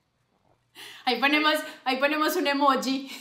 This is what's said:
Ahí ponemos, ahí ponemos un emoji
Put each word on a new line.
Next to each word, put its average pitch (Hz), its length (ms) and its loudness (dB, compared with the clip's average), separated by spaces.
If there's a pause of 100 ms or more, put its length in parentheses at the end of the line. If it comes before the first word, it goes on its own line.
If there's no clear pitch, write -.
(1040)
Ahí 247 140 0
ponemos, 302 340 2 (300)
ahí 262 140 -2
ponemos 302 380 0
un 285 120 0
emoji 277 600 0 (120)